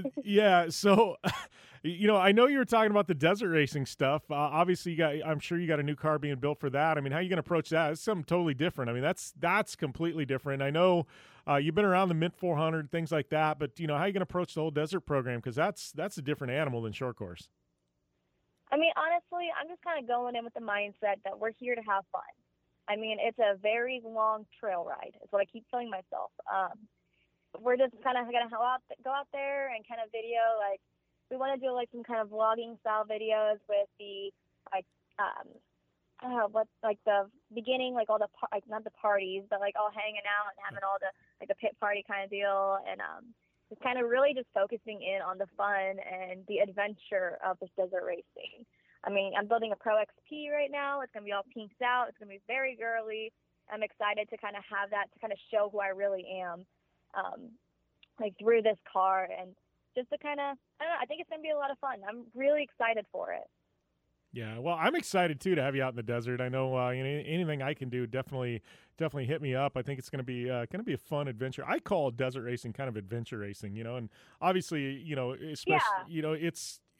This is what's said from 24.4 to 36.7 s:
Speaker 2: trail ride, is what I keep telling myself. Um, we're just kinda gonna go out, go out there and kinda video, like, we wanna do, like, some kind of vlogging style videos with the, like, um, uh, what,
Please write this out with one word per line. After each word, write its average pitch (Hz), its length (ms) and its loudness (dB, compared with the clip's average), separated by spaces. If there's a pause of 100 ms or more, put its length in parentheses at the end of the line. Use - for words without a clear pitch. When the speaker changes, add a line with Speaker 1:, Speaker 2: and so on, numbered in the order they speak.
Speaker 2:
trail 185 260 -2
ride, - 380 -10
is - 80 -16
what 202 100 4
I 196 40 2
keep - 240 -16
telling 240 200 -4
myself. - 420 -6 (200)
Um, 196 360 -2 (720)
we're 247 180 2
just 254 160 2 (100)
kinda 247 280 0
gonna 240 180 0
go 226 120 -2
out, 254 220 0 (200)
go 262 80 -4
out 277 220 -4
there 277 360 -4
and 220 160 -10
kinda 226 260 -8
video, 226 300 -2 (180)
like, 196 220 -2 (500)
we 262 60 -6
wanna 269 200 -2
do, 262 140 -2
like, 247 200 -4
some 240 120 -12
kind 226 180 -2
of 208 80 -4
vlogging 220 520 0
style 214 240 0
videos 214 540 0 (100)
with 202 200 2 (100)
the, 196 340 -10 (400)
like, 190 140 -2 (320)
um, - 400 -6 (640)
uh, 247 260 0
what, 214 180 0 (160)